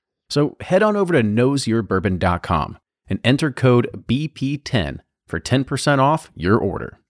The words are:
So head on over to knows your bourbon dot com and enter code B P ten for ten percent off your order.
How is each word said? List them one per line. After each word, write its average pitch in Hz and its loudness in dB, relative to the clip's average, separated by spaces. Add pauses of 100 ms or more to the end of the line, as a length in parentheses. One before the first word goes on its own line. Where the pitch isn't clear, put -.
(280)
So 147 0
head 185 2
on 214 2
over 185 0
to 139 4
knows 123 2
your 113 2
bourbon 92 0
dot 87 0
com 78 -2 (280)
and 104 -6
enter 139 0
code 123 0
B 143 -2
P 139 -6
ten 76 -4 (240)
for 85 -6
ten 135 0
percent 143 0
off 147 0
your 95 2
order. - -4 (140)